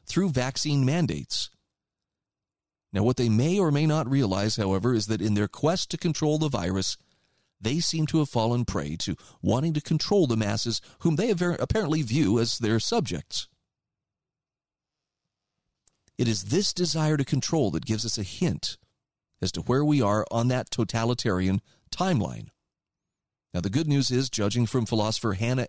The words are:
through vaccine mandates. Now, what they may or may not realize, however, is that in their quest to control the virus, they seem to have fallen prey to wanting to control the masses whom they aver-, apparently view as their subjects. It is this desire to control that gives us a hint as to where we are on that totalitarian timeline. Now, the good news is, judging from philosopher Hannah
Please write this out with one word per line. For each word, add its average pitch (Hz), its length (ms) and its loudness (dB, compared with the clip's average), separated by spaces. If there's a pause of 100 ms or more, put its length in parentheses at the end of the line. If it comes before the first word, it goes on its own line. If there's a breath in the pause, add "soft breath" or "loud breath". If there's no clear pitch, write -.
through 185 240 0
vaccine 135 540 0
mandates. 127 680 -2 (1400)
Now, 98 120 0
what 123 140 2
they 120 120 2
may 143 300 4
or 175 100 4
may 147 160 4
not 151 240 0
realize, 107 460 2
however, 98 380 2
is 107 140 0
that 110 140 -2
in 104 140 2
their 104 120 2
quest - 440 -2
to 165 60 -6
control 156 420 0
the 156 100 0
virus, 95 480 -2 (640)
they 156 200 0
seem 160 260 0
to 165 120 2
have 147 100 0
fallen 120 340 2
prey 76 320 -4
to 80 220 -4 (240 loud breath)
wanting 139 320 0
to 147 80 -2
control 165 440 2
the 117 120 2
masses 107 440 -2 (180 loud breath)
whom 160 180 2
they 220 120 0
aver-, 175 300 0
apparently 160 420 0
view 117 380 2
as 113 180 0
their 113 220 2
subjects. 113 720 -4 (2750)
It 123 100 0
is 107 180 -2
this 160 280 0
desire 156 440 0
to 139 80 0
control 135 460 0
that 80 140 -4
gives 110 200 -2
us - 120 -4
a 107 60 -4
hint - 540 -4 (640)
as 92 120 -2
to 82 80 -6
where 131 240 0
we 147 160 4
are 104 300 2
on 117 160 2
that 127 240 -2
totalitarian 104 880 0 (300 soft breath)
timeline. 80 560 -2 (1080)
Now, 90 80 -2
the 98 80 -2
good 151 180 0
news 139 240 2
is, 131 180 0
judging 110 360 0
from 117 200 0
philosopher 110 480 0
Hannah 120 360 -2